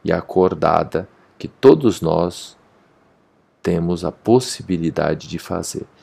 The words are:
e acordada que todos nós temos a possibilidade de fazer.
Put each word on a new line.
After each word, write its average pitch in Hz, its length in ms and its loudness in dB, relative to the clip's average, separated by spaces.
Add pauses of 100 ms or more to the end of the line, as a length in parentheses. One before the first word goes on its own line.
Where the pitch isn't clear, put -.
e - 80 -2
acordada 85 960 0 (320)
que - 80 -12
todos 131 540 4
nós 85 560 -4 (1040)
temos 85 400 -2
a 82 80 -4
possibilidade 80 1160 -2
de 82 100 -8
fazer. - 480 -10 (160)